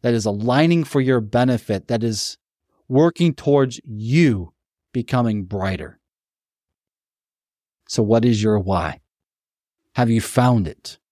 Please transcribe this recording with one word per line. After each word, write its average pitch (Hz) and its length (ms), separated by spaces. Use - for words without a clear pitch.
that 123 100
is 110 120
aligning 127 580
for 139 180
your 127 180
benefit, 117 680
that 117 160
is 110 340
working 160 460
towards 135 500
you 113 720
becoming 117 500
brighter. 95 560
So 117 140
what 113 200
is 113 180
your 107 180
why? 90 420
Have 123 140
you 113 120
found 123 460
it? - 320